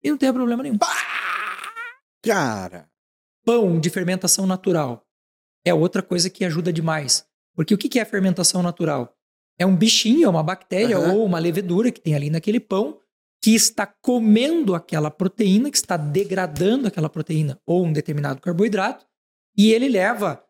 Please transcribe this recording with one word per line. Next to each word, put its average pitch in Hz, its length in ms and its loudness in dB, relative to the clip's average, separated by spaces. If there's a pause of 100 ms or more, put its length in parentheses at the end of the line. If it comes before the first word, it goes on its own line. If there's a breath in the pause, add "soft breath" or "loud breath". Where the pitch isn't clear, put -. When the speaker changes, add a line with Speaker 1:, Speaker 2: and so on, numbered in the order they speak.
Speaker 1:
e 285 80 -2
não 302 60 0
tenha 262 160 0
problema 240 300 -2
nenhum. 262 160 -2
Speaker 2:
Pá! 226 80 0 (1400)
Cara! 107 640 -2 (560)
Speaker 1:
Pão 208 360 2
de 160 100 -2
fermentação 185 560 -2
natural 165 600 -2 (580)
é 175 100 2
outra 180 280 0
coisa 180 280 -2
que 190 140 -4
ajuda 175 280 -2
demais. 160 540 -4 (280)
Porque 160 200 2
o 196 40 0
que 262 100 -6
que 254 100 0
é 220 60 0
fermentação 185 580 0
natural? 156 520 -4 (440)
É 180 80 2
um 190 100 6
bichinho, 226 480 4
é 240 40 4
uma 165 140 2
bactéria 190 560 -2
Speaker 2:
Aham. 175 160 2
Speaker 1:
ou 220 120 2
uma 180 120 0
levedura 175 520 0
que - 100 -14
tem 156 140 0
ali 143 160 -2
naquele 208 300 0
pão 226 380 -4 (440)
que 220 120 6
está 208 320 0
comendo 240 880 2
aquela 151 360 -4
proteína, 202 600 0
que - 60 -4
está - 200 -2
degradando 185 920 -2
aquela 156 200 -4
proteína 156 580 -4
ou 175 200 2
um 160 60 0
determinado 147 480 -4
carboidrato, 196 680 -2 (500)
e 214 160 6
ele 247 160 2
leva 208 600 -2